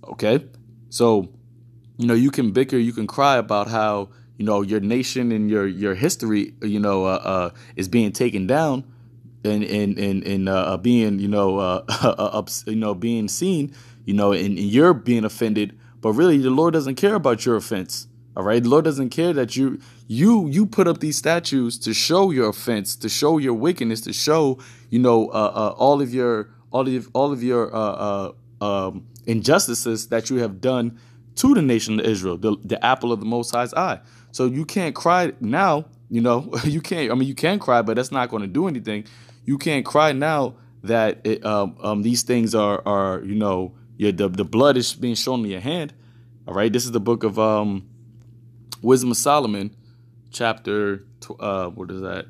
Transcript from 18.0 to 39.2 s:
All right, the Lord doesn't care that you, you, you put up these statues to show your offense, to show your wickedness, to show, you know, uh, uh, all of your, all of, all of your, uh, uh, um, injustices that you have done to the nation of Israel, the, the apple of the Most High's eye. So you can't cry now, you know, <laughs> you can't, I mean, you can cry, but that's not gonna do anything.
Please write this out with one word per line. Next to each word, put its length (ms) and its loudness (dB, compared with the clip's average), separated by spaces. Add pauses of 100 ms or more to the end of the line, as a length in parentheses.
All 80 -6
right, 200 2
the 60 0
Lord 160 6
doesn't 240 -2
care 240 0
that 240 -2
you, 220 0 (280)
you, 400 4
you 180 2
put 220 2
up 140 0
these 160 -4
statues 600 0
to 140 -4
show 380 2
your 180 2
offense, 460 -4
to 140 -6
show 280 2
your 160 0
wickedness, 480 -2
to 120 -10
show, 440 2 (320)
you 100 2
know, 280 6
uh, 260 0
uh, 240 -2
all 240 4
of 120 -4
your, 360 -2 (220)
all 160 0
of, 260 -4
all 200 0
of 100 -6
your, 320 0
uh, 560 -4 (300)
uh, 20 -4
um, 420 -4 (200)
injustices 840 0
that 220 -2
you 80 -2
have 240 -4
done 360 -2 (380)
to 180 4
the 80 4
nation 380 2
of 60 -2
Israel, 320 -2
the, 260 0
the 220 -4
apple 260 2
of 80 -2
the 60 -8
Most 260 -4
High's 220 -2
eye. 260 -2 (320)
So 140 0
you 200 -2
can't 300 -4
cry 460 2
now, 440 0 (240)
you 120 0
know, 360 2
<laughs> 60 -4
you 160 0
can't, 320 -4
I 40 0
mean, 120 0
you 80 -8
can 240 0
cry, 220 2
but 160 -2
that's 140 -4
not 180 -2
gonna 180 -6
do 200 -2
anything. 380 -6 (380)